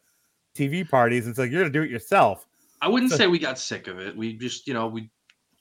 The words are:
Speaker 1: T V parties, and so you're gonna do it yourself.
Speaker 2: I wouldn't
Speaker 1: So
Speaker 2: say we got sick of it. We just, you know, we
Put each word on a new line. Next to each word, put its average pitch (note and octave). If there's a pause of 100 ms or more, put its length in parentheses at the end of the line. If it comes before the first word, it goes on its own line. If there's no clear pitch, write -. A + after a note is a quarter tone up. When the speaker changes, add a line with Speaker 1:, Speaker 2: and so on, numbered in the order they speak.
(540)
Speaker 1:
T C#3+
V F3
parties, A#2+
and A#2+
so C3
you're D3
gonna D#3
do D#3
it D#3
yourself. A#2+ (360)
Speaker 2:
I D#3+
wouldn't B3
Speaker 1:
So D3+
Speaker 2:
say G3
we F3
got C3
sick F#2+
of F#2
it. F#2+
We A2+
just, A2+
you C3+
know, A2+
we A2 (500)